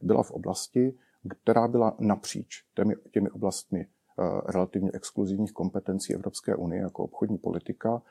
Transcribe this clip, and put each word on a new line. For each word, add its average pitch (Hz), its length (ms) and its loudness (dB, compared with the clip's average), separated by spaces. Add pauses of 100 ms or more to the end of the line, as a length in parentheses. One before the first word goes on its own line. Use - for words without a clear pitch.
byla 107 220 4
v - 80 -4
oblasti, 123 640 0 (360)
která 117 380 4
byla 117 320 4
napříč - 640 -2 (120)
těmi, 104 200 2 (160)
těmi 98 180 2
oblastmi, 98 500 -4
eh, 95 640 -4
relativně 95 480 0
exkluzivních 101 600 -2
kompetencí 95 600 -4
Evropské 98 420 -4
unie 87 260 -4
jako - 220 -6
obchodní 107 340 -2
politika 90 720 -4